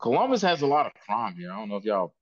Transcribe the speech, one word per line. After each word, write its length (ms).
Columbus 400
has 200
a 60
lot 200
of 60
crime 420
here. 160
I 40
don't 140
know 80
if 80
y'all, 360